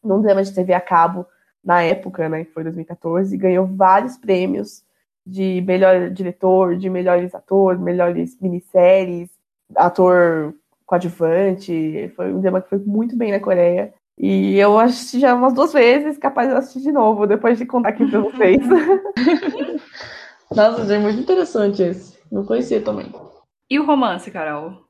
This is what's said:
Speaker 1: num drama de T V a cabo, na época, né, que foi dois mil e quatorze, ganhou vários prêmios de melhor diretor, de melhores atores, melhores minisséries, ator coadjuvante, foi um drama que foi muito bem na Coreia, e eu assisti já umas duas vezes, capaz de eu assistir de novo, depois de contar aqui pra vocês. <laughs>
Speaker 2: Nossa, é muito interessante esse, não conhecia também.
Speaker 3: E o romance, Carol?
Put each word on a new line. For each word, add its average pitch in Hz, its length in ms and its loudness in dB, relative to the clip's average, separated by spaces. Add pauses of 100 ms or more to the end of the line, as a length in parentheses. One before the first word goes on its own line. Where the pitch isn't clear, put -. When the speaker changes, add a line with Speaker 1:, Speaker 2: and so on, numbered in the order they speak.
Speaker 1:
num 208 180 0
drama 196 220 2
de 196 100 -8
T 185 100 -2
V 185 100 0
a 180 80 0
cabo, 175 440 0 (380)
na 175 180 2
época, 170 480 -4
né, 160 140 -6
que 160 80 -18
foi 160 120 -12
dois 160 120 -8
mil 165 80 -10
e - 40 -14
quatorze, 185 500 -4
ganhou 190 280 0
vários 190 520 2
prêmios 190 680 -4 (420)
de 185 400 -4
melhor 185 440 2
diretor, 185 680 0
de 185 140 -6
melhores 180 460 -2
atores, 190 440 0
melhores 175 640 -2
minisséries, 180 880 2 (460)
ator 175 760 4 (320)
coadjuvante, 170 1300 -2
foi 185 180 -6
um 190 80 -4
drama 185 200 0
que - 80 -20
foi 196 100 -2
muito 214 360 -4
bem 226 160 -2
na 196 80 -2
Coreia, 185 540 0 (240)
e 190 400 0
eu 208 200 6
assisti 247 420 0
já 254 140 4
umas 247 200 2
duas 277 180 0
vezes, 285 460 2
capaz 277 300 -2
de 262 60 -2
eu 240 40 0
assistir 269 240 -6
de 285 100 -2
novo, 214 360 2
depois 220 300 0
de 240 80 -6
contar 240 240 -2
aqui - 200 0
pra 214 100 0
vocês. 220 460 2
<laughs> 311 1900 -2
Speaker 2:
Nossa, 214 400 2
é 208 40 2
muito 208 240 0
interessante 233 600 0
esse, 180 340 -6 (120)
não 202 140 -6
conhecia 226 380 -2
também. 208 320 -8 (560)
Speaker 3:
E 277 100 0
o 302 60 -2
romance, 240 460 -2
Carol? 156 580 -10